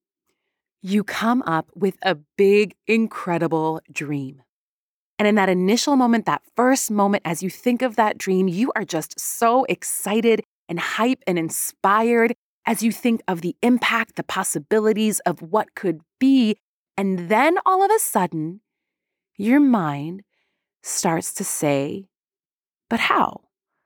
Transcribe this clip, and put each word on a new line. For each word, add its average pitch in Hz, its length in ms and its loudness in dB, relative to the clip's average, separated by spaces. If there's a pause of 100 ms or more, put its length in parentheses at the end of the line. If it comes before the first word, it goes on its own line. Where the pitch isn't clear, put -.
(800)
You 196 240 -2
come 240 380 -2
up 160 320 -4
with 185 280 -2
a 185 140 0 (200)
big, 202 380 4 (140)
incredible 165 920 -2 (120)
dream. 139 500 -8 (760)
And 208 100 2
in 214 80 4
that 190 120 4
initial 190 460 2
moment, 233 320 2
that 151 160 -2 (140)
first 254 340 2
moment, 202 340 0
as 165 200 -6
you 185 60 -4
think 240 320 -2
of 240 120 -2
that 214 240 0
dream, 190 300 0
you 196 260 -2
are 214 100 -4
just - 360 -8
so 240 480 0
excited 214 760 0 (260)
and 170 120 -6
hype 247 480 -2
and 175 100 0
inspired 226 960 0 (320)
as 226 160 -2
you 226 80 2
think 226 380 0
of 170 140 -4
the 175 200 -6
impact, 233 540 0
the 165 80 -8
possibilities 214 960 0
of 170 200 -2
what 170 360 -4
could 160 240 -4 (180)
be. 262 380 4 (400)
And 190 320 -2
then 277 360 2
all 381 200 2
of 392 100 2
a 440 60 2
sudden, 170 600 -4 (760)
your 240 240 2
mind 175 640 0 (600)
starts - 520 -4
to 202 100 -8
say, 147 640 -4 (800)
"But 233 100 -2
how?" - 420 0 (440)